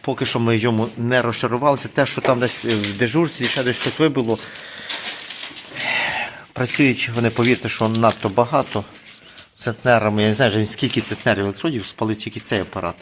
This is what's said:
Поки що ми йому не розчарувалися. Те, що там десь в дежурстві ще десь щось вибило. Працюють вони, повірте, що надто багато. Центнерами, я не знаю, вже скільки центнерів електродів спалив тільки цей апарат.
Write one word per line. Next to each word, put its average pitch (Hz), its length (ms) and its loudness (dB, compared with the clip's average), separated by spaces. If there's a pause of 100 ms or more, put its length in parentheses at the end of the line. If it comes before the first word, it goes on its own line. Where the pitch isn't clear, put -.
Поки 131 260 -2
що 120 140 -2
ми 117 160 4
йому 113 400 2
не 120 260 2
розчарувалися. 120 640 0
Те, 139 180 2
що - 140 -4
там 123 200 2
десь 120 240 0
в 104 340 0
дежурстві 123 480 0
ще 131 160 0
десь 123 140 0
щось - 220 -2
вибило. 131 400 2 (2250)
Працюють 127 600 2
вони, 117 160 2
повірте, 117 380 2
що 110 200 0
надто 113 400 2
багато. 120 560 0 (720)
Центнерами, 110 680 2
я 107 60 4
не 107 60 2
знаю, 117 160 4
вже 107 140 2
скільки 107 360 -2
центнерів 101 440 0
електродів 104 420 -4
спалив 110 300 -2
тільки - 240 -10
цей 107 200 -2
апарат. 87 420 -6